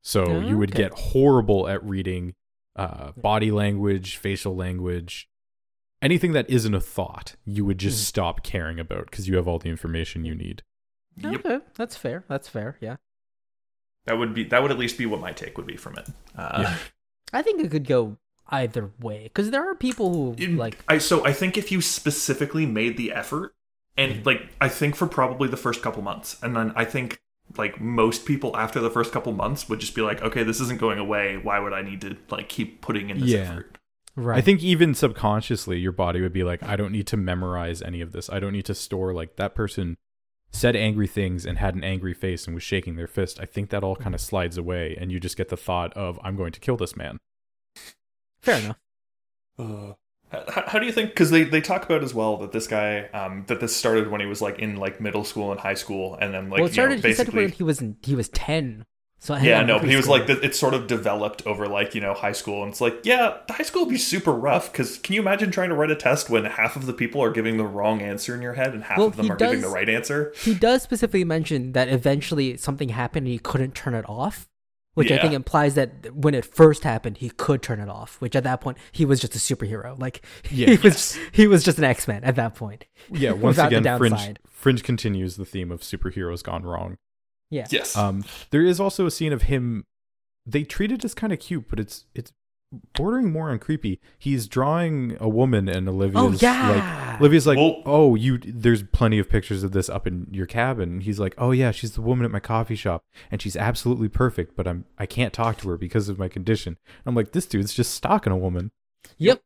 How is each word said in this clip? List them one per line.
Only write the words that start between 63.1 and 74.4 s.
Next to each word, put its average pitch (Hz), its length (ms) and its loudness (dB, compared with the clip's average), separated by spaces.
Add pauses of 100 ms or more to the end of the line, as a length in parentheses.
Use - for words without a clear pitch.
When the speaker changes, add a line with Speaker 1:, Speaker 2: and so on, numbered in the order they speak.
Speaker 3:
high 262 120 -6
school 359 220 -2
would - 60 -4
be 254 80 0
super 175 340 0
rough, 131 400 0
'cause - 260 -4
can - 160 -4
you 214 80 2
imagine 202 280 0
trying 180 200 0
to 165 40 0
write 151 160 2
a 151 60 2
test 143 320 0
when 113 160 2
half 110 320 -2
of 135 100 -6
the 127 60 -4
people 123 300 -2
are 113 80 2
giving 113 260 0
the 110 80 0
wrong 104 380 0
answer 101 320 -6
in 120 80 -8
your 123 120 -8
head 131 200 0
and 110 100 -8
half - 140 -2
Speaker 2:
Well, 208 80 6
Speaker 3:
of 208 100 0
them 220 100 0
Speaker 2:
he 208 60 2
Speaker 3:
are - 40 -2
giving 233 240 2
the 95 80 -4
Speaker 2:
does, 98 60 -4
Speaker 3:
right 101 140 0
answer? 143 440 -2 (100)
Speaker 2:
he 226 120 4
does 233 280 4
specifically 214 420 0
mention 156 480 -2
that 127 160 2
eventually 135 680 2
something 139 340 -4
happened 123 360 -4
and 123 60 -2
he 117 60 -4
couldn't 131 360 -2
turn 127 200 -4
it 113 120 -4
off, 127 420 -6 (460)